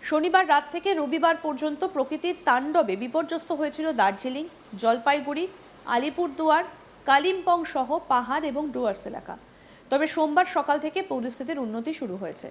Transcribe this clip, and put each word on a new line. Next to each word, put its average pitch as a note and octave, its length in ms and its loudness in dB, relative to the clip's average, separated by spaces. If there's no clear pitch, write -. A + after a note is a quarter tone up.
শনিবার E4+ 500 4
রাত D4 120 4
থেকে F#4 160 -2
রবিবার D#4+ 440 2
পর্যন্ত D4+ 360 -2
প্রকৃতির D#4 420 -2
তাণ্ডবে C4+ 460 2
বিপর্যস্ত D#4 460 -2
হয়েছিল D#4 260 -2
দার্জিলিং, B3+ 440 0
জলপাইগুড়ি, C#4 640 0
আলিপুরদুয়ার, D#4 720 2
কালিম্পং F4 500 4
সহ B3+ 140 0
পাহাড় B3+ 380 0
এবং C#4 120 -4
ডুয়ার্স A3+ 360 -2
এলাকা। - 240 -12
তবে C#4+ 240 4
সোমবার D#4+ 320 4
সকাল D4 280 2
থেকে D#4 160 -2
পরিস্থিতির C4 520 -6
উন্নতি A#3 360 -6
শুরু G3 220 -6
হয়েছে। - 280 -10